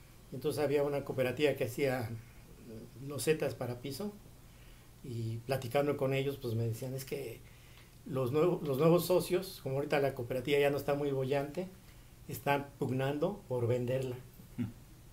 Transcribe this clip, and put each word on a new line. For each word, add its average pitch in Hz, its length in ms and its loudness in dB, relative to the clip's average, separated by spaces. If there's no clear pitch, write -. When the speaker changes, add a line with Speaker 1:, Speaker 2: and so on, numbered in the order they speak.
Speaker 1:
Entonces 139 300 -2
había 143 200 4
una 143 220 -2
cooperativa 131 480 2
que 135 120 -2
hacía 127 440 0
losetas 147 480 0
para 120 260 -6
piso, 202 320 -6
y 113 420 -4
platicando 135 520 2
con 135 160 2
ellos, 135 280 0
pues 117 140 -2
me 117 120 2
decían, 127 260 -4
"Es 131 120 -6
que 135 340 -8
los 131 260 0
nuevo-, 160 320 4
los 139 140 0
nuevos 165 280 6
socios, 180 580 2
como 135 120 -2
ahorita 147 240 2
la 135 160 2
cooperativa 127 440 0
ya 143 100 6
no 143 80 2
está 143 180 0
muy 143 160 0
bollante, 143 560 0
están 143 400 0
pugnando 143 680 0
por 120 200 0
venderla". 127 480 0
Speaker 2:
Mm. 120 80 -2